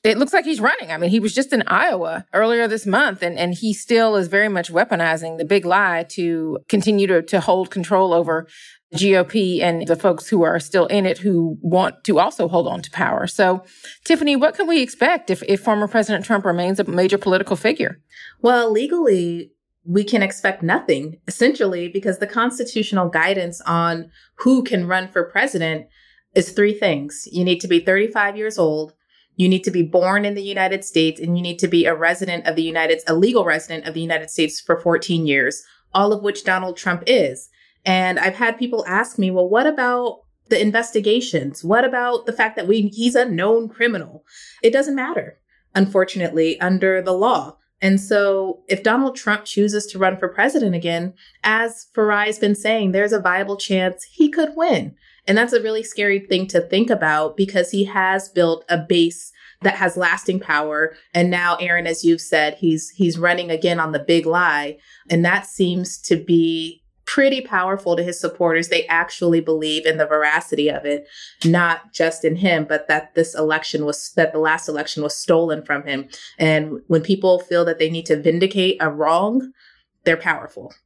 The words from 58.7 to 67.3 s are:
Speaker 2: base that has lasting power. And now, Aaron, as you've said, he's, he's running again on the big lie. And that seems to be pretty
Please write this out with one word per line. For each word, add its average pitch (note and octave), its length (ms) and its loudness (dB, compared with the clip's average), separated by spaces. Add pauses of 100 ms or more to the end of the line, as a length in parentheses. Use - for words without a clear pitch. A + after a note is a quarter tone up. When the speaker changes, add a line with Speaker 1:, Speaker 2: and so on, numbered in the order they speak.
Speaker 2:
base E3+ 520 0 (300)
that F#3+ 140 0
has F3+ 200 -2
lasting F3+ 440 -2
power. D#3 560 -2 (180)
And F3+ 160 2
now, F3 280 0
Aaron, F3 280 -2
as E3 180 -4
you've E3+ 160 4
said, D3+ 360 0
he's, D#3+ 340 -2
he's E3+ 300 -2
running F3 320 0
again E3+ 280 0
on D#3 120 -2
the D3 80 -4
big D#3+ 260 2
lie. D#3+ 540 0 (280)
And E3+ 160 2
that F#3+ 220 0
seems F3+ 540 -4
to - 160 0
be E3 640 0 (240)
pretty C4+ 340 2